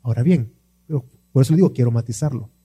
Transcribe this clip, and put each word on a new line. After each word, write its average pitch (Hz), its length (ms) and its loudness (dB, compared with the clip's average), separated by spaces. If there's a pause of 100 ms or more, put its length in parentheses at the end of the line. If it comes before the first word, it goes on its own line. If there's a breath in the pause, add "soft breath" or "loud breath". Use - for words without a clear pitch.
Ahora 120 200 -4
bien, 139 300 0 (340)
pero 147 180 -6 (280)
por 135 100 4
eso 156 100 2
le 160 60 4
digo, 185 140 4
quiero 120 180 0
matizarlo. 117 600 -6 (140)